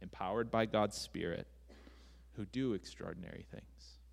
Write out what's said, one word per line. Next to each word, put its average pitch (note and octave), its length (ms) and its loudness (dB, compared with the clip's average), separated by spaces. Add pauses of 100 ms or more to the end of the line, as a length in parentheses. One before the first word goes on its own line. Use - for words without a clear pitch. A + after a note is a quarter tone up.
empowered G#2 480 0
by A2+ 160 8
God's G#2 320 6
Spirit, - 480 -2 (880)
who G#2 120 -4
do B2+ 260 2
extraordinary F2 760 -4
things. - 480 -14 (140)